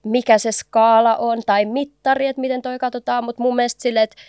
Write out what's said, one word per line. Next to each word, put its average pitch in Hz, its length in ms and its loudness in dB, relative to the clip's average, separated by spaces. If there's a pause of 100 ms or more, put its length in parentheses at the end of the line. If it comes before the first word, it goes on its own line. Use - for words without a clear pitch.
mikä 220 340 2
se 220 140 -2
skaala 226 640 2
on 233 300 -2
tai 208 180 2
mittari, 269 640 -4
että 269 140 -6
miten 254 220 -4
toi 254 160 -8
katsotaan, 247 460 -4
mut 233 140 -10
mun 247 180 0
mielestä 240 260 -2
silleen, 226 220 2
että, - 120 -10 (120)